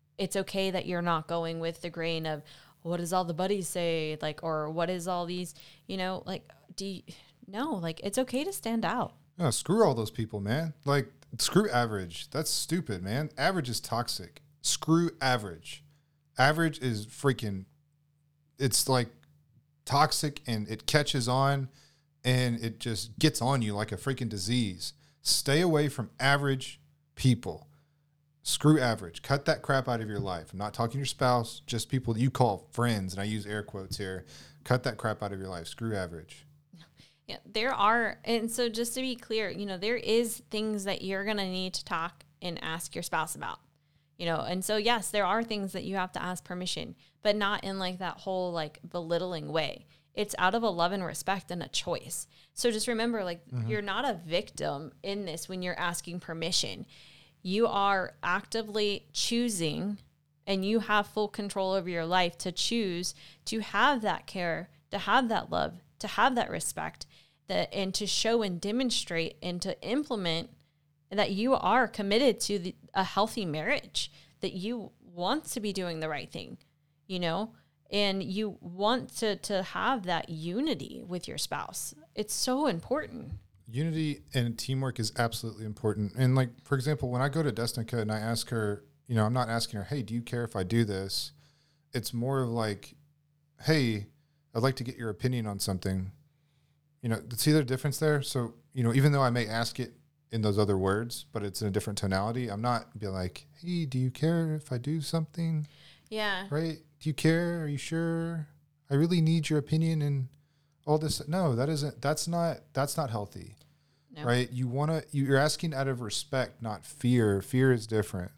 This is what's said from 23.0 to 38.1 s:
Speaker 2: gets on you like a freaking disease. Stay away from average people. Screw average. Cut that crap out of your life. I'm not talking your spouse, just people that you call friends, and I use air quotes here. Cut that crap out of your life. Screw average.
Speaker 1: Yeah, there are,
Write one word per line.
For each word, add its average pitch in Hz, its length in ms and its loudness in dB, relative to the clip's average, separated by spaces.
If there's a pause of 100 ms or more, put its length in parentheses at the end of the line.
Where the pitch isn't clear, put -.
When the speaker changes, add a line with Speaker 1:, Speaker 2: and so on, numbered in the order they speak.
Speaker 2:
gets 156 220 4
on 123 220 2
you 104 120 0
like 104 180 -2
a 98 40 -4
freaking 127 320 -2
disease. 101 640 -2 (300)
Stay - 380 4
away 156 280 4
from 113 220 -4 (100)
average 139 600 2 (340)
people. - 540 2 (760)
Screw 151 380 6
average. 107 420 0
Cut 143 220 0
that - 180 2
crap 135 260 2
out 117 120 2
of 107 80 -6
your 104 120 -4
life. 90 320 -4
I'm 95 60 -10
not 104 160 -4
talking 117 240 -2
your 139 80 -4
spouse, 123 600 2
just - 220 -4
people 117 260 0
that 107 60 0
you 131 100 4
call 107 400 2
friends, 107 420 0
and 95 80 -6
I 101 40 -2
use 107 220 -4
air 104 160 -4
quotes 95 360 -8
here. 92 260 -6 (400)
Cut 127 180 2
that 117 140 -4
crap 107 260 -4
out 101 100 -4
of 98 60 -6
your 95 100 -8
life. 87 200 -8
Screw 113 280 -4
average. 85 500 -8 (840)
Speaker 1:
Yeah, - 80 -10 (100)
there 220 260 -2
are, 220 520 4